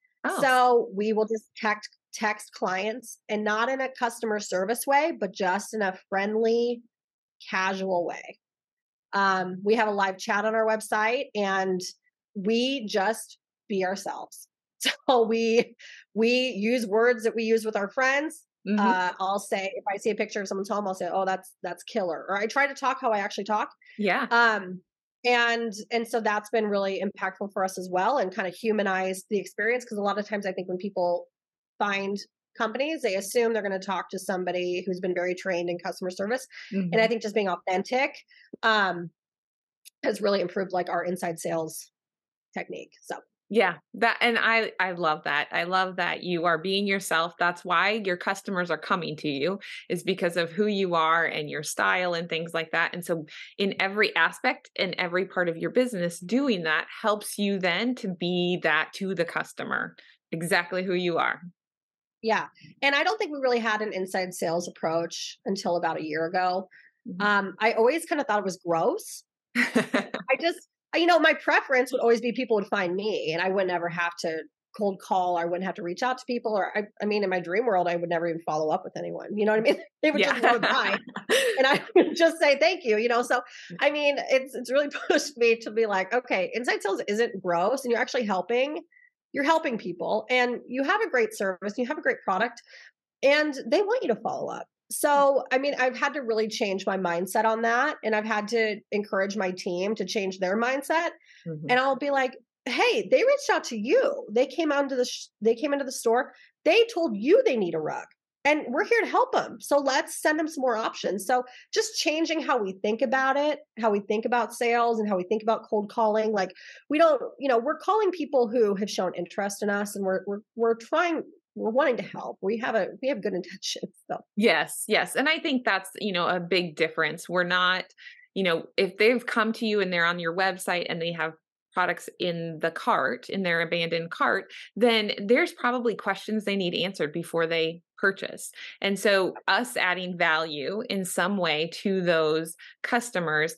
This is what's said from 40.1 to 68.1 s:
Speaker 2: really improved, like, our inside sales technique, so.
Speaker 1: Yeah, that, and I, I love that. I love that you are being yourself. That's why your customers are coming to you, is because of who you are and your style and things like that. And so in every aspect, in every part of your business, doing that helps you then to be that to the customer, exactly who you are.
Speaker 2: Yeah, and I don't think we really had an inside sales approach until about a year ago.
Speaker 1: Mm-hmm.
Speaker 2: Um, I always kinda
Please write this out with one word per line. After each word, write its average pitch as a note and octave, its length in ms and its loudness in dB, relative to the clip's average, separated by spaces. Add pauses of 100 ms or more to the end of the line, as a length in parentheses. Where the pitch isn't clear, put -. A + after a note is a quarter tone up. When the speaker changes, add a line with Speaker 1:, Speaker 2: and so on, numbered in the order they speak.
Speaker 2:
really G3+ 200 2
improved, F#3 320 -4
like, F3+ 160 0
our F3 140 0
inside F3+ 360 -2
sales E3 520 -4 (600)
technique, F3+ 480 -10
so. - 160 -10 (340)
Speaker 1:
Yeah, F#3+ 260 2 (180)
that, A3+ 260 0
and A#3 160 4
I, A3+ 420 2
I F#3 120 0
love E3+ 320 0
that. D3 280 -2
I E3+ 120 0
love F#3 320 0
that F3 260 -2
you F3 240 -2
are E3 140 2
being F#3+ 260 -2
yourself. F3+ 540 0
That's F3 260 0
why F3+ 280 2 (120)
your F3+ 100 0
customers F#3 540 -2
are D#3 80 0
coming D#3+ 400 -4
to D#3 100 -6
you, D3+ 300 -2 (320)
is F3 140 -4
because F#3 340 -2
of E3 140 0
who G#3 160 0
you G3 260 0
are D#3+ 320 4
and D3+ 240 -4
your D3 140 -8
style F#3 500 0
and E3+ 160 -4
things E3 240 -4
like D#3+ 200 -4
that. E3 200 0
And F3 100 -8
so E3 220 -4 (320)
in G3 220 0
every G3 360 2
aspect, F3 600 0
in F#3 240 -2
every F3+ 260 0
part F3+ 240 0
of E3 80 -2
your E3+ 140 -2
business, G3 480 0
doing G#3+ 440 0
that D#3+ 220 0 (160)
helps G#3 380 -2
you G3+ 180 2
then F#3 380 0
to A3+ 180 -8
be F3 480 0
that D#3 360 2
to F#3+ 180 -4
the E3+ 100 0
customer, - 680 -6 (360)
exactly F3 520 -2
who F#3+ 100 -2
you F3 240 0
are. - 240 0 (800)
Speaker 2:
Yeah, G3+ 260 0 (340)
and C#4 140 2
I D4+ 80 2
don't F#4 140 0
think F4+ 140 -4
we C#4+ 80 -6
really B3 200 2
had A3 220 0
an G#3+ 120 -4
inside F#3+ 400 -4
sales F3 340 -2
approach - 760 -4
until G3 320 -2
about E3 220 -2
a D#3 40 -6
year D#3 220 -4
ago. F#3 420 0 (400)
Speaker 1:
Mm-hmm. F#3+ 180 -4
Speaker 2:
Um, G3+ 340 2
I A3 140 4
always C#4+ 320 4
kinda D4 200 0